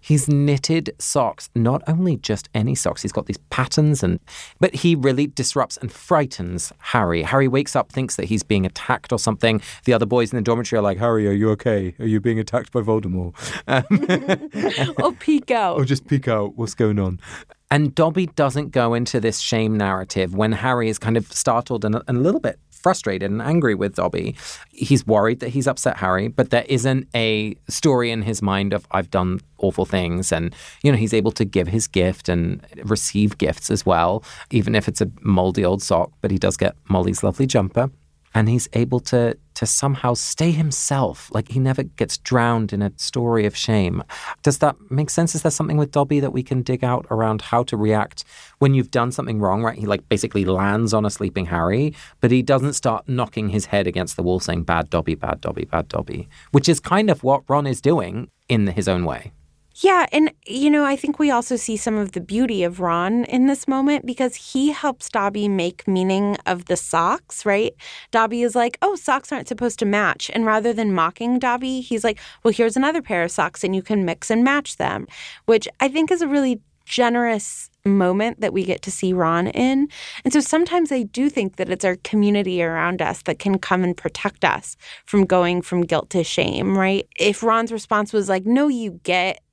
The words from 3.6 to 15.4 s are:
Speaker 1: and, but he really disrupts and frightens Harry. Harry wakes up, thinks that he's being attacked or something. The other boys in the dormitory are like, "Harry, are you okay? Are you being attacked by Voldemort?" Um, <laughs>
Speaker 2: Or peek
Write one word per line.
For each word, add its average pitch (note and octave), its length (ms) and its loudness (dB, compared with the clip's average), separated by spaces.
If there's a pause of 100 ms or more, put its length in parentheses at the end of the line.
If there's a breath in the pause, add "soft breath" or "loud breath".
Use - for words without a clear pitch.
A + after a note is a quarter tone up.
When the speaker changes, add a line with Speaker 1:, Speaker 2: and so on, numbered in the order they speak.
Speaker 1:
and, F3 180 0 (400 loud breath)
but F3+ 140 2
he E3+ 220 4
really C#3 320 2
disrupts C3+ 500 -4
and A#2 140 -8
frightens F#2 880 -2
Harry. F2 420 0
Harry C3+ 260 2
wakes C3+ 280 -2
up, - 160 -2
thinks C3 240 -4
that F#2 100 -4
he's G#2 160 0
being G2 240 0
attacked - 480 -4
or - 60 -2
something. A2 420 0 (220 loud breath)
The B2 100 4
other A2+ 140 2
boys A#2+ 260 0
in B2+ 40 -2
the A#2 40 0
dormitory A#2 380 0
are - 20 2
like, G2+ 160 0
"Harry, A2 300 2
are G2+ 40 2
you G#2+ 200 2
okay? G2+ 480 0
Are A2+ 80 -4
you A2 120 2
being A2+ 200 0
attacked A2+ 320 -4
by B2 100 0
Voldemort?" F#2+ 540 -2 (320 loud breath)
Um, G#3 1300 -2
<laughs> - 80 -2
Speaker 2:
Or E4+ 100 2
peek - 380 0